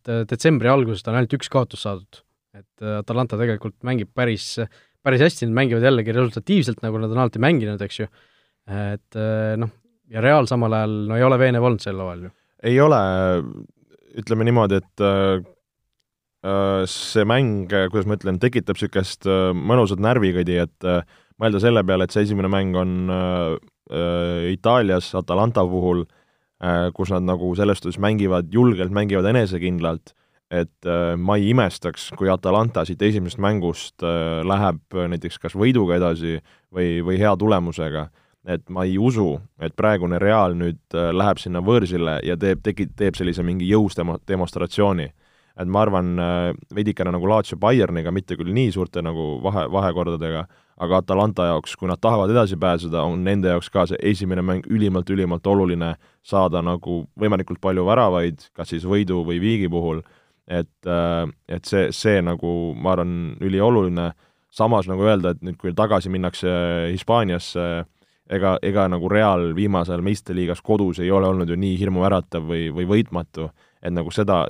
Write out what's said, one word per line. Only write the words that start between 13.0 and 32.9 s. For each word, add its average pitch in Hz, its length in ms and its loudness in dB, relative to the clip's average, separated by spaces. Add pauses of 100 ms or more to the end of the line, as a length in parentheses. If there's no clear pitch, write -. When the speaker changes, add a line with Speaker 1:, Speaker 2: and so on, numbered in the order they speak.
Speaker 2:
ütleme 110 260 0
niimoodi, 107 320 4
et, - 240 -4
äh, 98 380 2 (1040)
äh, 98 400 0
see - 420 -2
mäng, 113 460 0
äh, 95 180 2
kuidas 104 160 0
ma 104 120 0
ütlen, 92 200 -2
tekitab 117 400 0
sükest, 98 480 -4
äh, 95 300 2
mõnusat 101 460 2
närvikõdi, 90 580 2
et, 82 240 -4
äh, 90 160 0 (400)
mõelda 107 180 2
selle 113 240 4
peale, 92 220 2
et - 100 -6
see 104 140 2
esimene 98 240 0
mäng 95 240 0
on, 92 200 -2 (120)
äh, 90 480 -2 (340)
äh, 87 640 -2
Itaalias 101 600 2
Atalanta 95 500 0
puhul, 90 400 0 (580)
äh, 87 300 0
kus 92 160 -4
nad 92 160 0
nagu 90 300 -2
selles 101 260 0
suhtes 95 180 -6
mängivad 98 540 0
julgelt, 101 400 2
mängivad 98 400 0
enesekindlalt, 90 800 -2 (400)
et, 85 320 -4
äh, 87 320 0
ma 95 220 0
ei 101 100 2
imestaks, 101 680 -2
kui 95 120 0
Atalanta 92 560 2
siit 85 160 -8